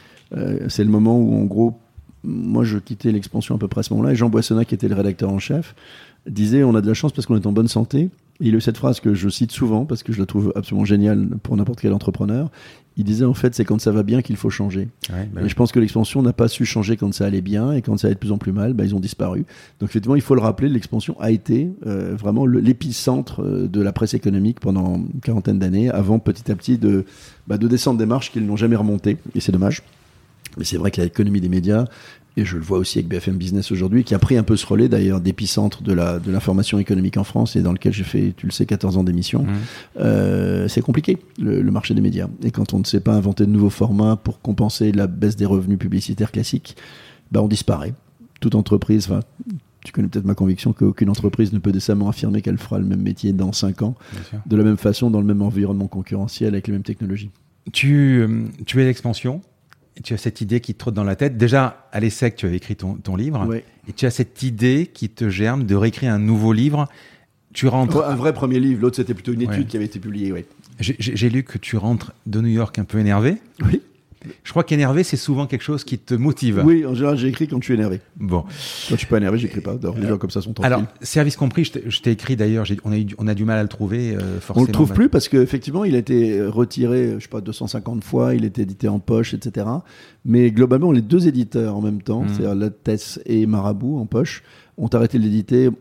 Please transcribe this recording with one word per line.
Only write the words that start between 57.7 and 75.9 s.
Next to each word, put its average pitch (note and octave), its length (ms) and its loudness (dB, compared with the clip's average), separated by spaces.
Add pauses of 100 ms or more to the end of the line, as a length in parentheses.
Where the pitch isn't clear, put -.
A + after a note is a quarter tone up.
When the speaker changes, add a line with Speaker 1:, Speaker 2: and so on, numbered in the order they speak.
Speaker 2:
Tu, C3+ 500 4
euh, A2+ 240 0 (200)
tu B2+ 160 0
es C3 40 6
l'expansion, B2+ 560 -2 (560)
et - 40 -14
tu - 120 -6
as G#2+ 40 -4
cette - 220 -6
idée A2+ 220 0
qui A#2+ 120 -8
te - 60 -16
trotte A#2+ 140 -4
dans G#2 100 0
la G2 140 0
tête. C#3 180 0
Déjà, A#2+ 560 2
à G#2 80 -4
l'E G#2+ 60 0
S A2 180 -2
S - 0 -
E A#2+ 40 4
C, A2 100 -2
tu - 80 -4
avais F2 100 0
écrit G2 220 -6
ton, F#2+ 160 -6
ton F#2 240 -6
livre, B2 280 -4
Speaker 1:
Ouais. A2+ 200 -4 (240)
Speaker 2:
et - 20 -12
tu - 140 -4
as B2 60 2
cette - 320 -4
idée B2+ 500 0
qui G#2+ 160 -6
te A2 200 -2
germe A2+ 360 0
de G2+ 100 2
réécrire A2+ 380 0
un G#2 60 2
nouveau A2 340 4
livre. C#3+ 340 2 (640)
Tu - 160 0
rentres C3 300 2
Speaker 1:
Ouais, D3+ 80 2
un C#3+ 100 -2
vrai B2 160 0
premier B2+ 300 0
livre, C3 200 2
l'autre B2 140 2
c'était B2 200 -2
plutôt A#2+ 180 -6
une A2+ 80 -2
étude G#2 160 -2
Speaker 2:
Ouais. C#3+ 80 0
Speaker 1:
qui A2+ 100 -8
avait G#2+ 120 -2
été G#2 120 -10
publiée, G2+ 320 -6
ouais. F2 140 -8 (340)
Speaker 2:
J'ai, C3 200 -2
j'ai, A2+ 180 -4
j'ai A#2 120 2
lu B2+ 140 0
que - 140 -10
tu - 180 -6
rentres A2 380 -2 (140)
de G#2+ 120 -2
New A2+ 80 2
York A2+ 320 0
un G2 60 -2
peu A2 140 -2
énervé. G#2+ 380 2 (280)
Speaker 1:
Oui. - 160 2 (640)
Speaker 2:
Je - 80 -18
crois E3 140 2
qu'énervé, D3 380 2
c'est D#3+ 120 -4
souvent C#3 320 -2
quelque B2+ 140 -4
chose D3 240 -6
qui B2+ 120 -6